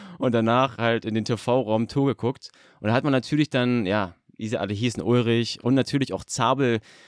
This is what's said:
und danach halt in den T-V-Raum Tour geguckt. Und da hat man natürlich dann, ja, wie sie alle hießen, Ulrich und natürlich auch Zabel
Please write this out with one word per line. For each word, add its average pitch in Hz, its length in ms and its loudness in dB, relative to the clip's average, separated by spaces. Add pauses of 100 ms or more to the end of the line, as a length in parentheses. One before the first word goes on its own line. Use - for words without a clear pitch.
(160)
und 131 160 0
danach 117 460 2
halt 117 260 0
in 110 100 -4
den 110 120 -2
T-V-Raum 117 600 0
Tour 139 200 0
geguckt. 123 440 -4 (300)
Und 104 80 -2
da 110 60 4
hat 139 100 2
man 147 80 2
natürlich 143 380 0
dann, 123 340 0
ja, 95 300 -2 (240)
wie 110 100 -8
sie 113 100 -4
alle 101 140 -4
hießen, 110 300 -2
Ulrich 117 600 0
und 123 120 2
natürlich 135 400 0
auch 92 100 -8
Zabel 123 560 0 (280)